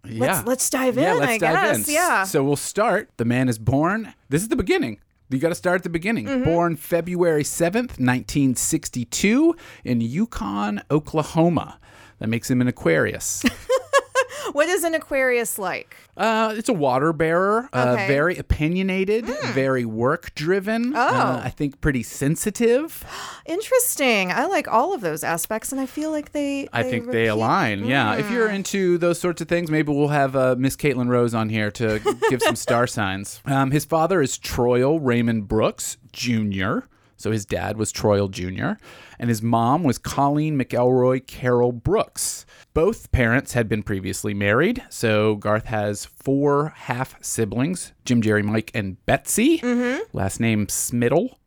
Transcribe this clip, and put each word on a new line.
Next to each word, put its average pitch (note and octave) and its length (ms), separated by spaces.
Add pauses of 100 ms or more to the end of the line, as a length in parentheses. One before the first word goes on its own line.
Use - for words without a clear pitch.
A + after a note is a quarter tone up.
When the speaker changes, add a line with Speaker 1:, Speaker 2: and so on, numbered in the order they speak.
Speaker 1:
Yeah. A#2 340
Speaker 2:
Let's, B2 100
let's B3 240
dive C4 260
Speaker 1:
Yeah, D#4 160
Speaker 2:
in, A#4 60
Speaker 1:
let's B3+ 140
Speaker 2:
I A3+ 60
Speaker 1:
dive G3+ 140 (240)
Speaker 2:
guess. - 120
Speaker 1:
in. D4 60
Speaker 2:
Yeah. D4+ 300
Speaker 1:
So E3 180
we'll C#3+ 140
start. G#3 640
The A#2 80
man B2+ 240
is A2 80
born. D3+ 560 (160)
This C#3+ 100
is A3 80
the C#4+ 80
beginning. B3+ 420 (300)
You C3 100
gotta E3+ 160
start F3+ 260
at - 20
the F3+ 80
beginning. E3+ 340
Speaker 2:
Mm-hmm. C4 200
Speaker 1:
Born E3+ 320
February E3+ 680
seventh, G3 560
nineteen B2+ 560
sixty-two, A3 960 (300)
in A#2+ 160
Yukon, G3+ 800 (100)
Oklahoma. D#3 880 (400)
That A2 120
makes A#2 200
him B2 120
an B2 60
Aquarius. C3+ 800
Speaker 2:
<laughs> - 60 (1000)
What D4+ 160
is F4+ 140
an E4 120
Aquarius B3+ 680
like? E3+ 360 (200)
Speaker 1:
Uh, A3 400
it's A3+ 120
a C4 40
water C#3+ 400
bearer, F3+ 600
uh, B2 220
Speaker 2:
Okay. A2+ 140
Speaker 1:
very C#3+ 280
opinionated, F#3+ 920
Speaker 2:
Mm. C#5 260
Speaker 1:
very C3 320
work A#2 500
driven. G3+ 640
Speaker 2:
Oh. - 20
Speaker 1:
Uh, C4 460
I B2+ 60
think - 300
pretty C3+ 220
sensitive. A3+ 1000 (220)
Speaker 2:
<gasps> - 200
Interesting. D4 840
I A#3 140
like F4+ 200
all C#4+ 260
of D4+ 100
those E3 200
aspects, E3 480
and C4+ 100
I C4+ 60
feel D4+ 240
like D4+ 220
they, C#4 400
Speaker 1:
I A#2 100
Speaker 2:
they B3+ 80
Speaker 1:
think A#3 160
they B3 160
Speaker 2:
repeat. A2+ 60
Speaker 1:
align. A2 560
Yeah. A#2 320
If G#3+ 140
you're A#3 180
Speaker 2:
Mm. G#3 80
Speaker 1:
into F#3 420
those E3+ 220
sorts F3 200
of E3 80
things, F3 220
maybe D3+ 220
we'll D3 160
have, C#3 260
uh, C3 240
Miss C3 160
Caitlin B2+ 340
Rose A#2+ 260
on A2 140
here G#2+ 240
to G#2+ 280
Speaker 2:
<laughs> G4 300
Speaker 1:
give B2+ 120
some - 140
star A#2+ 320
signs. G2 560
Um, C3+ 260
his D3 140
father E3 360
is C3+ 160
Troil B2+ 600
Raymond A#2 480
Brooks A2 500 (160)
Junior. A2 760 (280)
So - 160
his G#2+ 120
dad G2 320
was G#2+ 160
Troil G2+ 360
Junior, G2 500 (400)
and A#2+ 100
his A2+ 140
mom A#2 400
was C3 160
Colleen D3 600
McElroy B2+ 680
Carroll B2 440
Brooks. - 760 (260)
Both F#3 400
parents B2 400
had A#2 160
been G#2+ 140
previously G2 500
married. A2+ 560
So G#2+ 460
Garth G#2 320
has G#2 400
four C#3+ 680
half - 480
siblings, A#2 720 (140)
Jim, A#2+ 160
Jerry, G#2+ 200
Mike, G#2+ 300
and G2 320
Betsy. B3 540
Speaker 2:
Mm-hmm. B3 580
Speaker 1:
Last F#2+ 240
name A2 280
Smiddle. B2 800